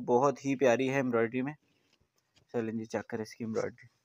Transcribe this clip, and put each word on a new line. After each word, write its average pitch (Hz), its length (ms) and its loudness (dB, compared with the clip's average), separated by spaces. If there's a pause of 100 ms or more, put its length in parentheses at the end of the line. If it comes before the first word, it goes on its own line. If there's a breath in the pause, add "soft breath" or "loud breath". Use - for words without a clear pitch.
बहुत 131 380 2
ही 139 120 0
प्यारी 127 320 4
है 139 120 0
embroidery 117 420 0
में। 147 120 -8 (1000)
चलें 113 200 -4
जी, 113 140 -6
check 104 200 -6
करें 110 160 -6
इसकी - 200 -14
embroidery, 107 440 -6 (180)